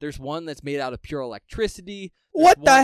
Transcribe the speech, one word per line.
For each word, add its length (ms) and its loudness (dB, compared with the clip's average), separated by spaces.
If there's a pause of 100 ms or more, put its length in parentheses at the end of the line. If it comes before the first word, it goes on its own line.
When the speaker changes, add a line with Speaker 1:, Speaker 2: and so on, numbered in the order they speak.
Speaker 1:
There's 180 -10
one 260 -10
that's 180 -12
made 160 -6
out 140 -6
of 100 -14
pure 200 -10
electricity. 920 -10 (220)
There's 100 4
Speaker 2:
What 140 8
the 20 -20
Speaker 1:
one 40 -6 (200)